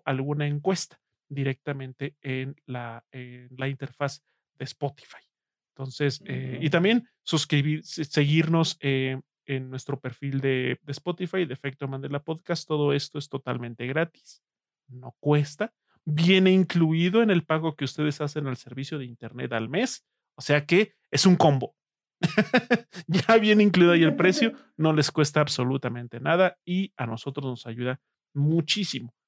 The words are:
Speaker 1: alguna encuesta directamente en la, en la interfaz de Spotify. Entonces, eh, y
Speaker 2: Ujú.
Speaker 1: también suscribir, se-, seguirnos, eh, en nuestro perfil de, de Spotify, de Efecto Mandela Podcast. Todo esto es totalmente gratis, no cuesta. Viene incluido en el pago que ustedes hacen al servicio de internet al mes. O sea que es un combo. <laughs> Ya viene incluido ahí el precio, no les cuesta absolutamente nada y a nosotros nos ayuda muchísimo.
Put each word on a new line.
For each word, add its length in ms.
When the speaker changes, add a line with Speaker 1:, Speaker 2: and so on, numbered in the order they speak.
Speaker 1:
alguna 400
encuesta 520
directamente 960
en 340
la, 440
en 380
la 100
interfaz 540
de 60
Spotify. 540
Entonces, 520
eh, 340
y 60
Speaker 2:
Ujú. 40
Speaker 1:
también 380
suscribir, 640
se-, 200
seguirnos, 760
eh, 400
en 260
nuestro 300
perfil 400
de, 420
de 100
Spotify, 520
de 100
Efecto 340
Mandela 340
Podcast. 440
Todo 260
esto 260
es 100
totalmente 580
gratis, 560
no 320
cuesta. 540
Viene 480
incluido 720
en 80
el 140
pago 320
que 80
ustedes 360
hacen 260
al 100
servicio 420
de 60
internet 480
al 160
mes. 380
O 60
sea 220
que 300
es 160
un 100
combo. 380
<laughs> 680
Ya 300
viene 260
incluido 280
ahí 120
el 100
precio, 380
no 160
les 180
cuesta 300
absolutamente 800
nada 440
y 320
a 100
nosotros 380
nos 220
ayuda 340
muchísimo. 800